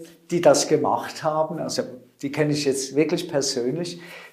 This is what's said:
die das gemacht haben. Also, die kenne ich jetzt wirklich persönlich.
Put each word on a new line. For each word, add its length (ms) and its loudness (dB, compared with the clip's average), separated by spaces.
die 120 0
das 260 6
gemacht 540 0
haben. 360 -2
Also, 240 -4
die 100 -6
kenne 220 2
ich 120 -2
jetzt 300 0
wirklich 340 2
persönlich. 720 -2